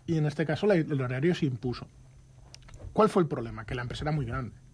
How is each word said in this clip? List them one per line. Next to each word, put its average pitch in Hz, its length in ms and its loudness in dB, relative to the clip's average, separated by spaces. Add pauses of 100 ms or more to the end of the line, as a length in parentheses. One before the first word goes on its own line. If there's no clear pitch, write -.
y 165 100 0
en 151 80 2
este 147 200 -2
caso 156 220 -2
la, 208 80 6
el 151 260 2
horario 131 340 0
se - 100 0
impuso. 123 420 -4 (1040)
¿Cuál 214 160 6
fue 202 120 4
el 160 60 4
problema? 117 380 -6
Que 131 100 -6
la 123 80 -6
empresa 120 220 -6
era 151 60 0
muy 151 140 0
grande, 120 300 -6 (180)